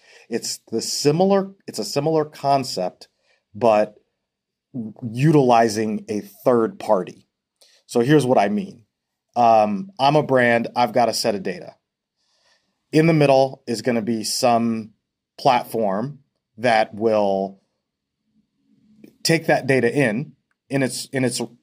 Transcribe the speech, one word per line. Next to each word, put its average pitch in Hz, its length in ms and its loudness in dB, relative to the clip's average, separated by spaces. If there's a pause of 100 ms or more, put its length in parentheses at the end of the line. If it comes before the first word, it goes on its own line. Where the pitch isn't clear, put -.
(280)
it's - 320 -10 (120)
the 113 100 -4
similar, 190 720 0 (160)
it's - 100 -14
a 107 80 -8
similar 151 400 -2
concept, 135 840 -4 (440)
but 107 420 2 (1160)
utilizing 117 960 2
a 104 120 -6 (220)
third 113 360 2
party. - 480 -2 (580)
So - 140 -4
here's 139 260 4
what 123 140 2
I 101 100 2
mean. - 360 -8 (500)
Um, 107 640 2
I'm 143 160 2
a 151 80 2
brand, 120 520 2
I've 120 180 0
got 120 160 2
a 110 40 -4
set 113 220 -4
of 95 80 -8
data. 87 320 -12 (1160)
In 156 140 4
the 165 80 4
middle 139 540 2
is 110 160 -6
gonna 117 180 -2
be 110 220 -4
some 113 720 -2 (440)
platform 117 840 -2 (380)
that 110 380 0
will 101 680 -2 (1600)
take 165 240 0
that 143 220 0
data 120 280 0
in, 131 380 -2 (360)
in 139 120 -2
its, 127 320 -6
in 131 100 -2
its 123 160 -2 (240)